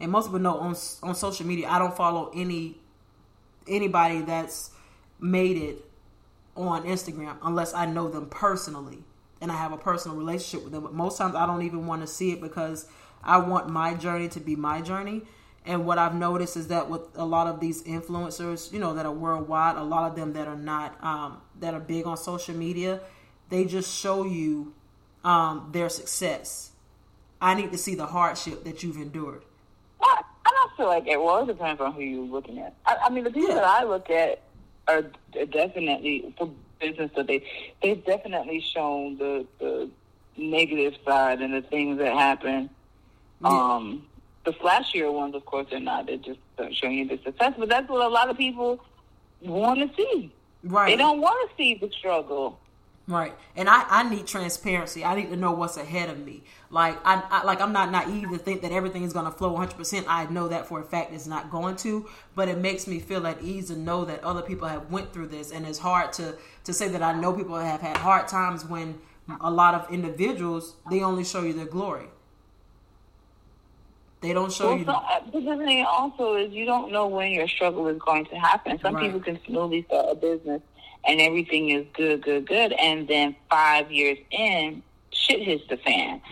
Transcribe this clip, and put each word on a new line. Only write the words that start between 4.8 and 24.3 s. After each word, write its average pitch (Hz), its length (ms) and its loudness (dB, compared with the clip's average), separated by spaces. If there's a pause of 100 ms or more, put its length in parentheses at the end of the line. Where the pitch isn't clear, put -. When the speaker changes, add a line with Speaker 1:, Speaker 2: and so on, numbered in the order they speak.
Speaker 1:
made 185 380 2
it 151 260 -8 (720)
on 170 280 -2
Instagram 156 580 -6
unless 170 320 0
I 175 100 0
know 165 240 -2
them 147 220 -8
personally 151 760 -4 (380)
and 170 100 -6
I 160 40 -4
have 156 160 -4
a 156 40 -10
personal 170 400 -4
relationship 165 480 -6
with 143 80 -14
them. 151 120 -8
But 147 100 -12
most 175 240 -2
times 185 160 0
I 165 100 2
don't 175 180 0
even 170 240 -4
wanna 160 200 -4
see 185 260 -2
it 170 80 -6
because 160 460 -6 (360)
I 180 160 6
want 180 300 2
my 160 240 0
journey 170 380 -4
to 165 100 -10
be 151 160 -4
my 151 240 -2
journey. 196 420 -6 (440)
And 175 180 -2
what 170 140 2
I've 170 160 2
noticed 175 420 -2
is 160 120 -8
that 165 200 0
with 165 140 -6 (140)
a 170 80 -4
lot 165 220 2
of 156 140 -4
these 160 220 -4
influencers, 170 920 -6
you 208 60 -6
know, 170 160 -2
that 160 100 -4
are 151 80 -4
worldwide, 160 640 0
a 156 60 -6
lot 165 280 0
of 156 60 -10
them 151 160 -6
that 151 160 -6
are 147 80 -8
not, 151 480 -6
um, 151 360 -4 (200)
that 165 140 -4
are 156 60 -8
big 165 260 -4
on 170 100 -4
social 175 380 -8
media, 175 460 -4 (500)
they 185 160 2
just 185 280 -4
show 190 300 0
you, 156 480 -2 (500)